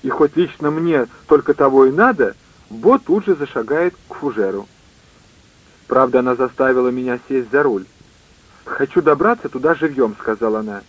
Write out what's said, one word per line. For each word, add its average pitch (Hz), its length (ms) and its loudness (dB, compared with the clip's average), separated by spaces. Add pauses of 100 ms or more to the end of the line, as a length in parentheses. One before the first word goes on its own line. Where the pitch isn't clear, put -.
И 131 60 -6
хоть 147 280 0
лично 156 340 -2
мне 156 360 -2 (200)
только 147 280 2
того 135 320 4
и 131 40 4
надо, 156 440 2 (360)
Бо 226 280 2
тут 196 260 -2
же 190 100 0
зашагает 143 600 -4 (140)
к - 60 -16
фужеру. 104 540 -4 (1160)
Правда, 127 340 2
она 127 140 0
заставила 127 540 0
меня 127 300 -6 (100)
сесть 127 220 -4
за 143 120 2
руль. 101 240 -2 (800)
«Хочу - 360 -2
добраться 165 480 0
туда 147 260 -2
живьём», — 131 460 -2
сказала 110 400 -4
она. 101 280 -12